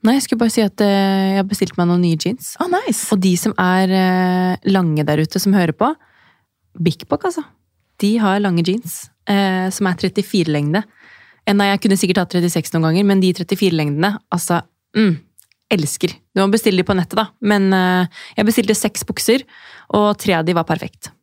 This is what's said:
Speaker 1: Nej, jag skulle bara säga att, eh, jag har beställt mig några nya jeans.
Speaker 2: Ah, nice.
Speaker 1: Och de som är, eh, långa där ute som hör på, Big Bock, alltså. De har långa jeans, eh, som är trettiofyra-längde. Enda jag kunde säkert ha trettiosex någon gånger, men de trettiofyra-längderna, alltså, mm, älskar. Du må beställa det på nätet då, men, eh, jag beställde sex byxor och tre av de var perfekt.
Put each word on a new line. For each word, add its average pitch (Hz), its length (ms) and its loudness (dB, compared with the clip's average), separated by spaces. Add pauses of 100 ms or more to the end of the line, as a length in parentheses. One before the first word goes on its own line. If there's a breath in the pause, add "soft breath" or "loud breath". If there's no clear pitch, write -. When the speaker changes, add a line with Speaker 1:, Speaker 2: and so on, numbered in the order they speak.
Speaker 1:
Nej, 220 120 4
jag 269 80 0
skulle 226 160 -4
bara 233 100 2
säga 220 180 0
att, - 140 -4
eh, 208 60 4 (420)
jag 190 80 0
har 196 60 0
beställt 196 340 -4
mig 175 80 2
några 175 140 2
nya 170 220 2
jeans. - 380 -6
Speaker 2:
Ah, 339 80 -2 (200)
nice. - 280 -4
Speaker 1:
Och 196 40 0
de 185 180 2
som 214 200 -2
är, 185 320 2 (600)
eh, 180 120 -2
långa 175 400 0
där 147 140 0
ute 156 220 -2
som 190 140 0
hör 175 180 2
på, 262 240 0 (840 soft breath)
Big 165 300 -2
Bock, - 160 -4
alltså. 349 180 -4 (540)
De 208 200 0
har 202 220 2
långa 175 240 0
jeans, 180 480 -6 (180)
eh, 190 420 0
som 190 160 -2
är 180 60 0
trettiofyra-längde. 170 920 -2 (640 soft breath)
Enda 202 220 2
jag 196 140 0
kunde 196 160 2
säkert 180 200 0
ha 180 80 0
trettiosex 175 480 -2
någon 165 80 0
gånger, 160 220 2
men 196 180 4
de 185 120 2
trettiofyra-längderna, 170 840 -2 (100)
alltså, 175 320 -2 (360)
mm, 196 200 2 (560)
älskar. 170 360 -2 (260)
Du 190 60 2
må 196 60 2
beställa 202 300 2
det 180 60 2
på 202 100 -2
nätet 185 240 -2
då, 214 80 0 (160)
men, 202 320 2
eh, 185 340 2 (280 loud breath)
jag 214 100 0
beställde 214 300 2
sex - 300 -6
byxor - 320 0 (500 loud breath)
och 208 320 0
tre 196 140 0
av 160 120 0
de 175 80 0
var 170 100 0
perfekt. - 480 -8 (120)